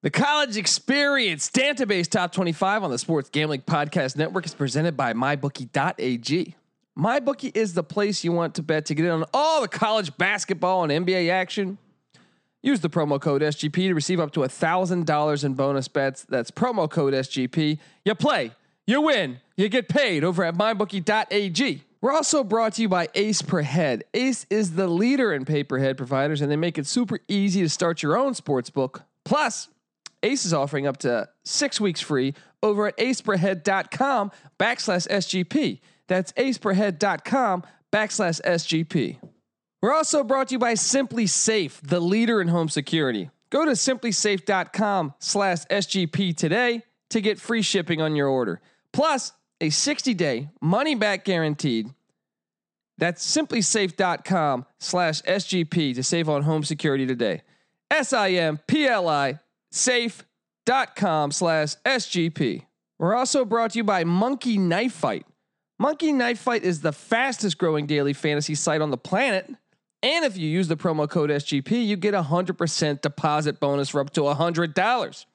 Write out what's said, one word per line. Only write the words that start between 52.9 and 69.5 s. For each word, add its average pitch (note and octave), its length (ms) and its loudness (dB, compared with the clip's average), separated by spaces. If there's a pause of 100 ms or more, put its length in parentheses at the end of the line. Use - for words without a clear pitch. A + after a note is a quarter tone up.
That's E3+ 280 -2
simply C#4+ 360 0
safe F#3 360 0
dot F3+ 260 0
com D3 440 0 (120)
slash E3+ 460 0
S F#3+ 220 0
G F3 180 0
P D3+ 300 0
to B2+ 60 -4
save D#3+ 280 0
on C#3+ 140 0
home D#3 200 2
security C#3+ 420 0
today. A#2 360 -2 (500)
S C#4+ 220 0
I G3+ 160 2
M E3 380 0
P D4+ 200 2
L G3 220 2
I, C#3+ 300 0 (320)
safe A#3+ 520 -2 (440)
dot C4 280 2
com D#3 360 0
slash D#3 520 0
S B3+ 240 0
G E3+ 220 0
P. A#2+ 360 -4 (340)
We're F#3 160 2
also C4 280 2
brought A3+ 280 0
to A#3 80 -2
you A#3 40 0
by G3 200 2
Monkey A3 540 0
Knife F#3+ 360 2
Fight. - 320 -4 (540)
Monkey D4+ 340 0
Knife A#3+ 260 0
Fight A#3+ 240 0
is E3+ 180 0
the D#3 100 0
fastest A3+ 640 0
growing D3+ 300 0
daily C#3+ 260 2
fantasy D3 400 -2
site D#3 280 0
on D3+ 100 0
the B2 60 -2
planet. G3+ 540 -2 (520)